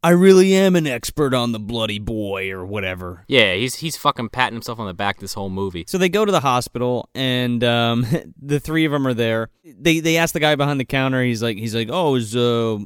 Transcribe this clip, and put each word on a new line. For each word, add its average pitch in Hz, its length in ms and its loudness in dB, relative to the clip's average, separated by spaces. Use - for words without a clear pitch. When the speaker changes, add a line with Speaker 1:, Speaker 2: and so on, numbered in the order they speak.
Speaker 1:
"I 170 100 4
really 190 440 8
am 190 220 4
an 156 100 0
expert 131 460 -2
on 120 180 0
the 110 80 -6
bloody 107 400 -4
boy," 98 520 -4
or 92 140 -8
whatever? 92 600 -8
Speaker 2:
Yeah, 110 280 2
he's, 123 200 -4
he's 156 220 -8
fucking 127 320 -4
patting 123 260 -4
himself 113 240 -10
on 107 80 -8
the 92 60 -8
back 101 260 -4
this 98 140 -12
whole 98 160 -6
movie. 95 380 -6
Speaker 1:
So 190 100 -6
they 185 120 2
go 208 140 0
to 202 80 0
the 175 80 2
hospital, 123 720 -2
and, 123 500 -2
um, 117 420 2
<laughs> - 180 -20
the 143 200 -2
three 160 240 0
of 147 80 -2
'em 139 120 0
are 127 80 0
there. 113 360 -2
They, 165 340 2
they 160 180 2
ask 165 160 2
the 165 60 -2
guy 151 160 4
behind 143 240 0
the 123 60 -2
counter, 131 380 0
he's 117 200 0
like, 113 140 -2
he's 110 180 -4
like, 117 160 -2
"Oh, 156 240 2
is, 113 200 -2
uh, 117 500 2